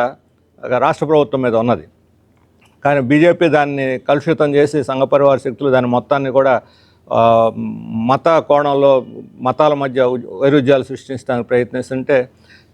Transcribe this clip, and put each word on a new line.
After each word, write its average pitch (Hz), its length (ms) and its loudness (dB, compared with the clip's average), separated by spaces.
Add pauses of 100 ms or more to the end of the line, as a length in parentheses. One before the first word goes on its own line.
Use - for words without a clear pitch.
(760)
రాష్ట్ర 151 280 -2
ప్రభుత్వం 143 360 0
మీద 120 140 0
ఉన్నది. 113 280 0 (1040)
కానీ 143 160 2
బీజేపీ 156 480 2
దాన్ని 139 480 -2
కలుషితం 147 580 0
చేసి, 143 280 2
సంఘ 131 180 -4
పరివార 139 360 2
శక్తులు 135 320 -6
దాని 127 180 2
మొత్తాన్ని 131 440 -2
కూడా, 131 300 2 (520)
ఆ, 113 380 2 (340)
మత 117 540 0
కోణంలో 139 640 0 (360)
మతాల 147 320 0
మధ్య 135 300 -2
ఉ-, 120 380 -6
వైరుధ్యాలు 139 420 2
సృష్టించడానికి 127 640 -8
ప్రయత్నిస్తుంటే, 127 800 -2 (440)